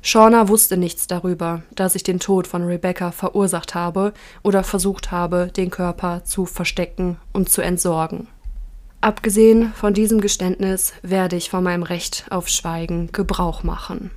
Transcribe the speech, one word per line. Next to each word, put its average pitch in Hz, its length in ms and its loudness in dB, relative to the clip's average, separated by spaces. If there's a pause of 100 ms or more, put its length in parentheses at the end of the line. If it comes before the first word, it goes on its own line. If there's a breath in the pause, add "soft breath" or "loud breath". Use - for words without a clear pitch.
Shauna 220 460 6
wusste 202 300 2
nichts 175 300 -2
darüber, 170 560 -4 (120)
dass 185 200 0
ich - 80 -6
den 180 160 0
Tod 185 280 0
von 175 160 -4
Rebecca 175 480 -2
verursacht 185 640 -2
habe 180 380 -2 (280 loud breath)
oder 196 220 2
versucht 190 480 -2
habe, 180 440 0
den 185 140 -2
Körper 175 540 -4
zu 190 220 -4
verstecken 175 720 -4 (160)
und 190 160 0
zu - 120 2
entsorgen. 170 680 -2 (760)
Abgesehen 220 720 6
von 208 200 0
diesem 214 280 4
Geständnis 190 800 -2
werde 185 340 0
ich 170 140 -4
von 185 140 -2
meinem 175 200 0
Recht - 460 -6
auf 180 180 -4
Schweigen 165 640 -4
Gebrauch 180 520 -2
machen. - 540 -6